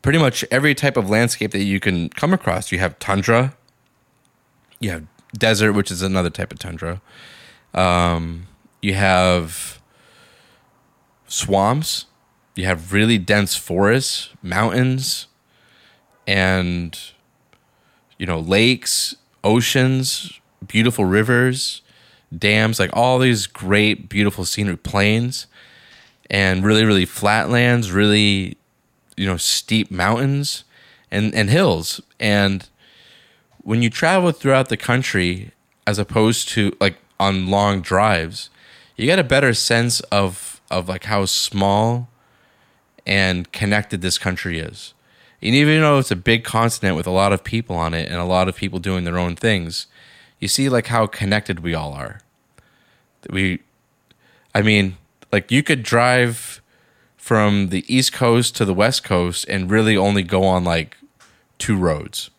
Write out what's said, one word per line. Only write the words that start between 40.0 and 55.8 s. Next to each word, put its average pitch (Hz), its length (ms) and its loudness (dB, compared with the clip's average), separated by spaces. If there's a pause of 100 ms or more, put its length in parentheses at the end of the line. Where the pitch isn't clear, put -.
of, 98 480 -2 (100)
of, 90 180 -4
like, 92 160 -8
how 101 220 -2
small 107 840 0 (960)
and 92 460 0
connected 104 480 -2
this 90 160 -2
country 87 420 -6
is. - 360 -12 (480)
And 113 120 0
even 151 280 4
though 147 160 4
it's 131 120 -2
a 90 60 0
big 113 280 0
continent 113 520 0
with 85 100 -4
a 90 40 -4
lot 98 220 2
of 92 120 -2
people 110 320 -6
on 82 160 -2
it 82 160 -4
and 87 80 -8
a 87 80 -4
lot 92 240 2
of 92 80 -6
people 92 220 -6
doing 90 260 -4
their 87 140 -4
own 87 180 -2
things, 90 500 -2 (520)
you 98 100 -6
see, 135 220 0
like, 120 160 0
how 117 200 0
connected 101 540 -4
we 82 140 -4
all 76 180 -6
are. 67 280 -12 (1080)
We, 95 320 -2 (920)
I 104 80 2
mean, 101 340 2 (340)
like, 101 200 -2
you 139 120 2
could 139 200 0